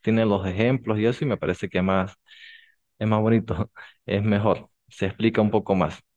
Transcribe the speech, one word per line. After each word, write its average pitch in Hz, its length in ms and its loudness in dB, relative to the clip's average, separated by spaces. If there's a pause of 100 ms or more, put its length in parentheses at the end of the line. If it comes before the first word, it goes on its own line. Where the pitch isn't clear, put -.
tiene 113 240 2
los 98 200 0
ejemplos 110 520 0
y 107 80 0
eso, 127 180 -2
y 147 40 -2
me 107 100 -2
parece 95 300 -4
que 90 140 -2
más, 95 320 0 (840)
es 110 100 -2
más 107 120 2
bonito, 110 500 0 (180)
<laughs> - 180 -20
es 101 180 -2
mejor, 104 460 0 (180)
se - 180 -6
explica 110 360 0
un 107 80 2
poco 101 240 0
más. 85 260 0 (160)